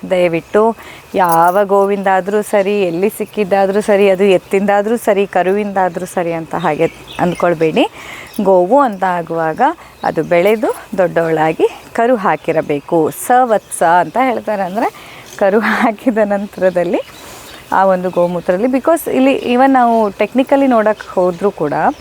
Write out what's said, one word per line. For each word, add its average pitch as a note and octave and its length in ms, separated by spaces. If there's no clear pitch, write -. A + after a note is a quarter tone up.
ದಯವಿಟ್ಟು F3+ 640
ಯಾವ F3 500
ಗೋವಿಂದಾದ್ರೂ G3 800
ಸರಿ, G3+ 400
ಎಲ್ಲಿ F3 260
ಸಿಕ್ಕಿದ್ದಾದ್ರೂ G3 720
ಸರಿ, G3+ 300
ಅದು F#3 140
ಎತ್ತಿಂದಾದ್ರೂ G3+ 720
ಸರಿ, G3+ 300
ಕರುವಿಂದಾದ್ರೂ F#3 800
ಸರಿ E3+ 260
ಅಂತ E3 220
ಹಾಗೆ E3 380
ಅಂದ್ಕೊಳ್ಬೇಡಿ. E3+ 640
ಗೋವು F#3+ 380
ಅಂತ G3+ 240
ಆಗುವಾಗ E3 560
ಅದು E3+ 180
ಬೆಳೆದು G#3 760
ದೊಡ್ಡವಳಾಗಿ E3 920
ಕರು A#3+ 240
ಹಾಕಿರಬೇಕು. D#3+ 920
ಸವತ್ಸ B3 560
ಅಂತ E3+ 420
ಹೇಳ್ತಾರೆ, G#3+ 380
ಅಂದ್ರೆ G#3+ 540
ಕರು G3+ 200
ಹಾಕಿದ G#3+ 600
ನಂತರದಲ್ಲಿ G3 840
ಆ F#3+ 120
ಒಂದು F#3 260
ಗೋಮೂತ್ರದಲ್ಲಿ, F3+ 680
because D#4+ 320
ಇಲ್ಲಿ C4 280
even B3 320
ನಾವು A#3 400
ಟೆಕ್ನಿಕಲಿ B3+ 560
ನೋಡೋಕ್ಕೆ G#3+ 480
ಹೋದ್ರೂ F3+ 360
ಕೂಡ D3 220